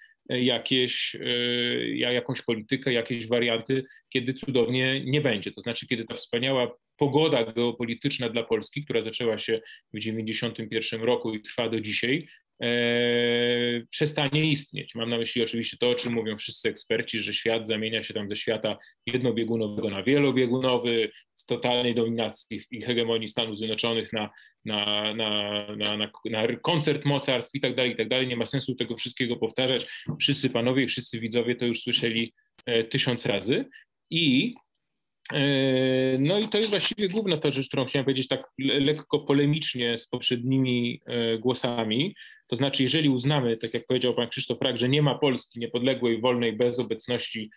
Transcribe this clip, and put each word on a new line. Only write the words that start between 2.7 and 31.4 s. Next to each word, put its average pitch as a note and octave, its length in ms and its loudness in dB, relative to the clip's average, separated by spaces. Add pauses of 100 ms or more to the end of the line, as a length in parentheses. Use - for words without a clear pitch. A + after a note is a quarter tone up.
jakieś A#2 340 -2
warianty, A#2+ 560 0 (260)
kiedy C3 240 -2
cudownie C3 720 0
nie C#3+ 160 2
będzie. G#2 300 0
To - 100 -14
znaczy, A2+ 260 -6
kiedy - 180 -2
ta - 100 -10
wspaniała B2 600 0 (220)
pogoda C3+ 560 2
geopolityczna A#2+ 760 -2
dla A2+ 140 -2
Polski, A2+ 400 -4
która - 180 0
zaczęła A2 360 -2
się A2 240 -2 (320)
w G#2+ 60 -8
dziewięćdziesiątym A2 720 -4
pierwszym A2 340 -2
roku A#2 300 2
i G#2+ 80 -6
trwa A#2 280 -4
do A2 120 0
dzisiaj, A#2+ 460 -2 (340)
e, A#2 80 0 (1200)
przestanie D3+ 640 0
istnieć. - 440 -4
Mam A#2 140 -4
na A#2 80 0
myśli A#2 260 0
oczywiście A2+ 340 -2
to, A#2+ 120 2
o B2 60 2
czym A#2+ 180 -2
mówią A2 240 -2
wszyscy - 320 -6
eksperci, - 500 -2
że G#2 140 -4
świat A2+ 340 0
zamienia A2 360 -2
się - 100 -8
tam G2+ 160 -4
ze G2+ 60 -4
świata G#2+ 420 -2 (280)
jednobiegunowego A2+ 840 0
na G2 140 -4
wielobiegunowy, B2 1080 2 (220)
z - 120 -18
totalnej B2 500 0
dominacji A2+ 640 -2 (100)
i A2+ 100 -10
hegemonii A#2 460 0
Stanów A2 300 -4
Zjednoczonych A2 560 -2
na, G#2+ 160 -2 (360)
na, G#2 480 0
na, G#2 520 -2 (100)
na, G#2 220 -2
na, G#2 100 -2 (180)
na A2+ 320 0
koncert D3+ 480 0
mocarstw C3 500 0
i C#3 60 -6
tak B2 140 0
dalej, B2 160 2
i A2+ 40 -8
tak A2 140 -2
dalej. B2+ 180 0
Nie B2 100 -4
ma A#2+ 80 -2
sensu B2+ 300 -2
tego A#2 200 -4
wszystkiego A#2+ 420 -4
powtarzać. B2 480 0 (340)
Wszyscy C#3+ 300 2
panowie, B2+ 380 2
wszyscy A#2+ 320 -6
widzowie A#2+ 360 0